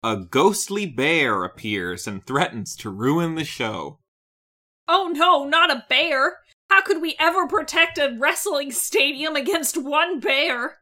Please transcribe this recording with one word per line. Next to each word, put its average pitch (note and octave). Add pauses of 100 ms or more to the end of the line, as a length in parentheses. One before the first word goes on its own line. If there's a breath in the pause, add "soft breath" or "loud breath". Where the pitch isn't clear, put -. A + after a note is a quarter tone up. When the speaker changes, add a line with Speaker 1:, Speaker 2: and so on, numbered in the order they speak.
Speaker 1:
a A2
ghostly F#3+
bear C3
appears F2+
and G2
threatens B2
to G#2+
ruin D3+
the D#3+
show. G2+ (920)
Speaker 2:
Oh F4+
no, D#4
not E4
a B3
bear! C#4+ (320 soft breath)
How G4
could E4+
we D#4+
ever E4+
protect E4
a C4+
wrestling C#4+
stadium C#4+
against D4+
one D4+
bear? C4+